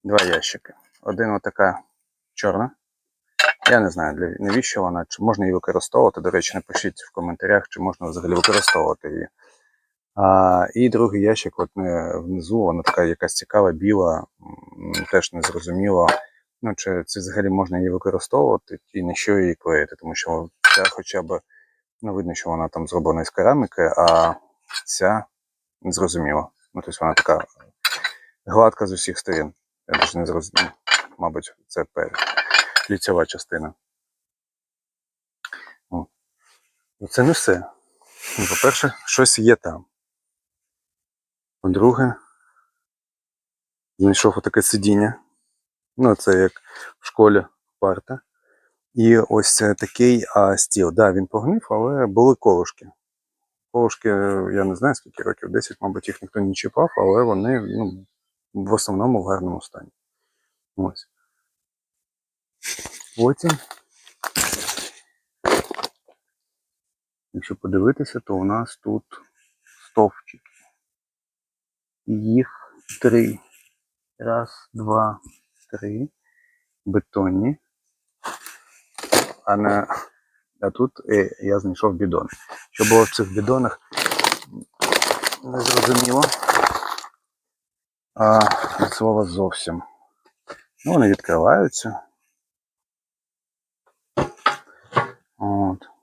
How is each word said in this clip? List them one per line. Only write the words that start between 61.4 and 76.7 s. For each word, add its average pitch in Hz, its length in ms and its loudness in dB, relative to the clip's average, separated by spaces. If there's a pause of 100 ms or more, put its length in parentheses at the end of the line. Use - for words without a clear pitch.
Потім, 131 340 0 (3750)
якщо - 240 -10
подивитися, 107 640 0
то 101 160 -6
у 92 80 -2
нас 110 320 -4
тут 110 280 -6 (840)
стовпчики. - 600 -2 (1600)
Їх 110 400 0 (520)
три. 113 380 2 (800)
Раз, 117 540 -6
два, 110 480 -2 (500)
три. 107 380 -8 (760)